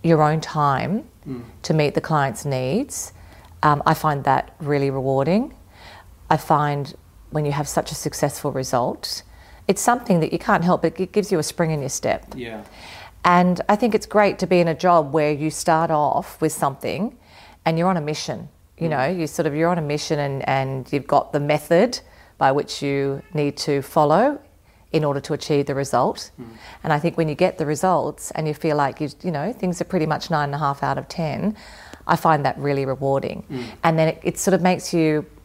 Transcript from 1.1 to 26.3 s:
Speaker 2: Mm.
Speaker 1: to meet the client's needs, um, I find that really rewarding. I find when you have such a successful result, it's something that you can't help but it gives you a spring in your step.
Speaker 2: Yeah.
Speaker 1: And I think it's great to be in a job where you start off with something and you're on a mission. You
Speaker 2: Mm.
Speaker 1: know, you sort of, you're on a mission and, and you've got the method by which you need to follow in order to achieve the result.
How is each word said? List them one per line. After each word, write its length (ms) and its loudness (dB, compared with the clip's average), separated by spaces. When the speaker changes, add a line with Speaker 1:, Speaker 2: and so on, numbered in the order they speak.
Speaker 2:
Mm. 140 -10
Speaker 1:
to 100 -2
meet 200 2
the 60 0
client's 460 -2
needs, 640 -4
um, 240 4
I 80 6
find 300 0
that 280 2
really 280 0
rewarding. 640 0
I 80 4
find 560 0
when 140 -2
you 60 0
have 160 -4
such 240 -4
a 40 -8
successful 580 -4
result, 720 -4
it's 140 0
something 400 2
that 100 0
you 80 -2
can't 240 2
help 200 2
but 140 -2
it 140 -4
gives 220 0
you 60 2
a 40 -2
spring 280 -2
in 100 -2
your 80 -6
step. 340 -2
Speaker 2:
Yeah. 280 -10
Speaker 1:
And 420 4
I 80 4
think 180 0
it's 120 -2
great 340 2
to 80 -2
be 140 4
in 80 2
a 40 -2
job 380 2
where 220 2
you 180 -4
start 400 0
off 480 -2
with 140 0
something 600 -4
and 120 2
you're 120 2
on 80 0
a 40 -2
mission. 460 -6
You 100 -2
Speaker 2:
Mm. 40 -2
Speaker 1:
know, 160 0
you 200 -2
sort 200 -2
of, 60 0
you're 160 2
on 80 0
a 40 -2
mission 380 -2
and, 280 -4
and 460 -2
you've 140 -2
got 260 2
the 80 2
method 580 2
by 160 4
which 280 -2
you 400 -2
need 240 -2
to 240 -2
follow 580 4
in 100 2
order 160 0
to 140 -6
achieve 320 0
the 100 -4
result. 560 0